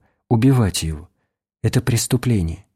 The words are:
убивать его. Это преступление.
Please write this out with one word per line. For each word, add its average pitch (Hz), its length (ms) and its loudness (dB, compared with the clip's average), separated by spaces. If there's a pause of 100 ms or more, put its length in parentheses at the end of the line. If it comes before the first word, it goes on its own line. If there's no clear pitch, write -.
(280)
убивать 117 540 2
его. 80 260 -8 (540)
Это 110 180 0
преступление. 113 960 -2